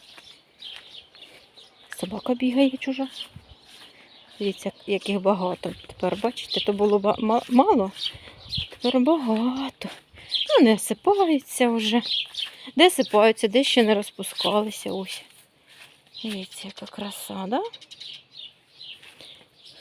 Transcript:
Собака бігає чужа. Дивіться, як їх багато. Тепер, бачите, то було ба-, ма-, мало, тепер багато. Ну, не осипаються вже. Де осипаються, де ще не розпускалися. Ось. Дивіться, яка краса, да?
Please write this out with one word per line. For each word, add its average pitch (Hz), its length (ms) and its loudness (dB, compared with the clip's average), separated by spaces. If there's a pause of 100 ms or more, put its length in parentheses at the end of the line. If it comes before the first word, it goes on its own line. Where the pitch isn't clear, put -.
(2000)
Собака 202 360 -6
бігає 262 440 2
чужа. 269 300 -6 (1300)
Дивіться, 196 320 -4 (160)
як 202 220 -2
їх 196 120 -2
багато. 185 520 -2 (140)
Тепер, 180 360 -4
бачите, - 420 -4
то 208 80 0
було 208 260 2
ба-, 196 200 0
ма-, 220 300 0
мало, 254 420 4 (800)
тепер 254 320 0
багато. 254 880 0 (600)
Ну, 494 160 8
не 220 80 8
осипаються 302 960 2
вже. 226 320 0 (760)
Де 320 120 8
осипаються, 220 600 4
де 240 160 2
ще 254 200 4
не 214 120 4
розпускалися. 202 960 -4
Ось. 190 320 -8 (1000)
Дивіться, 196 440 -10
яка 202 180 -16
краса, 202 600 -10
да? 247 140 -2 (2250)